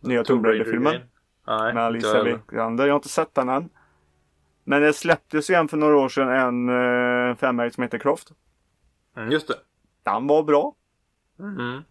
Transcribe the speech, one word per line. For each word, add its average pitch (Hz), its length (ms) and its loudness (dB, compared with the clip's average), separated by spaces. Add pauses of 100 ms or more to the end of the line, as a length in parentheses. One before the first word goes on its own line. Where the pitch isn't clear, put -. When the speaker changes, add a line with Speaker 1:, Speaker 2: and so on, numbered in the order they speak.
Speaker 1:
nya 120 240 0
Tomb - 20 -8
Speaker 2:
Tomb 117 200 2
Raider 110 180 4
Speaker 1:
Raider-filmen. 120 280 0
Speaker 2:
grejen. - 160 -8 (380)
Nej, 110 140 -2
Speaker 1:
Med 110 100 0
Speaker 2:
inte 117 120 -2
Speaker 1:
Alicia 117 280 -2
Speaker 2:
jag 107 60 2
heller. 110 140 2 (180)
Speaker 1:
Vikander. 113 380 -2
Jag 143 80 4
har 147 40 2
inte - 100 -6
sett - 260 -4
den 131 140 0
än. 139 200 -4 (960)
Men 143 180 2
det 151 100 4
släpptes 151 580 -2
ju 180 40 2
en 165 140 2
för 160 80 -6
några 151 200 4
år 135 120 4
sedan, 135 200 -2
en, 123 400 0 (640)
eh, 120 60 -4
fanmärkt 120 380 -2
som 123 80 -6
heter 120 160 -6
Croft. 143 320 -2 (840)
Speaker 2:
Mm, 113 140 -8
just 151 180 -2
det. 135 60 -4 (480)
Speaker 1:
Den 113 240 -4
var 151 160 2
bra. 151 320 0 (640)
Speaker 2:
Mm. 147 520 -10